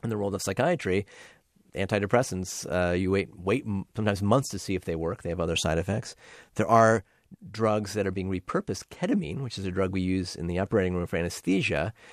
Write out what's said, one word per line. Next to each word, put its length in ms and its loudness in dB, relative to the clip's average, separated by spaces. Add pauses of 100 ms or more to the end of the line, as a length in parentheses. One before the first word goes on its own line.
in 60 -4
the 80 -2
world 180 -2
of 60 -4
psychiatry, 640 0 (680)
antidepressants, 920 0
uh, 220 2
you 180 2
wait, 280 2
wait 280 0
m-, 200 -4 (100)
sometimes 260 0
months 280 4
to 100 -8
see 160 -4
if 80 -4
they 140 -4
work. 260 -4
They 60 -4
have 100 -4
other 160 0
side 220 2
effects. 360 -2 (420)
There 120 0
are 380 6 (460)
drugs 420 0
that 140 0
are 40 -2
being 180 -4
repurposed. 580 -4
Ketamine, 540 -2
which 160 -8
is 80 -6
a 60 -2
drug 200 0
we 80 0
use 340 0
in 140 -6
the 120 0
operating 360 2
room 100 0
for 120 -4
anesthesia, 760 0 (220)